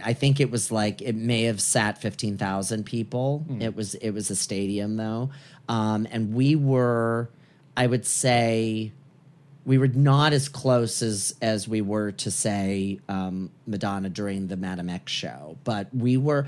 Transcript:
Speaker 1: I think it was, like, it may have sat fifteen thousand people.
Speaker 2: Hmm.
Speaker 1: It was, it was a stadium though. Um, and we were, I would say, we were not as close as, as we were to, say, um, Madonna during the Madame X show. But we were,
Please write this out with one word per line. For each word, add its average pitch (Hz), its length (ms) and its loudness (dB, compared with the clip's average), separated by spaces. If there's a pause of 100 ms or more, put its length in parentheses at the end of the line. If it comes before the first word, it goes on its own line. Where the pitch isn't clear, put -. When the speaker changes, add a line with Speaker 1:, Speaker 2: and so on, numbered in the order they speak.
Speaker 1:
I 113 80 0
think 139 260 2
it 127 100 2
was, 113 220 -4
like, 107 300 0
it 120 140 -4
may 113 280 0
have 110 180 0
sat 107 400 0
fifteen 104 360 -4
thousand 98 480 -2
people. 123 540 -2
Speaker 2:
Hmm. 147 220 -6
Speaker 1:
It 113 140 -2
was, 104 200 -6
it 110 160 -4
was 101 200 -4
a 98 60 -4
stadium 101 580 -2
though. 113 360 -2 (360)
Um, 110 420 2
and 113 240 -2
we 135 220 4
were, 120 720 2 (480)
I 127 120 2
would 117 180 0
say, 113 880 2 (720)
we 131 140 6
were 135 80 6
not 139 440 6
as 139 160 2
close 123 540 0
as, 107 400 -2
as 110 260 0
we 110 140 0
were 104 300 -2
to, - 180 -6
say, 98 680 -2 (100)
um, 92 400 -4 (160)
Madonna 101 440 -4
during 98 380 -4
the 92 80 -6
Madame 90 360 -6
X - 200 -8
show. 76 520 -10
But 104 280 -4
we 123 260 2
were, 143 300 2